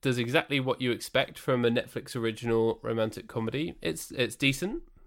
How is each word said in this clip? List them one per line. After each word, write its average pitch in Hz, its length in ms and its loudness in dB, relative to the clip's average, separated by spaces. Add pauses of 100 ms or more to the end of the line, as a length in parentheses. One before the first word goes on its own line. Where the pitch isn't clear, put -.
does 127 160 2
exactly 135 420 0
what 131 220 0
you 123 100 2
expect - 480 -2
from 123 240 2
a 120 60 6
Netflix 120 480 -2
original 113 640 2
romantic 113 460 -2
comedy. 123 520 -4
It's, - 300 -4
it's 123 240 -2
decent. 180 480 0 (240)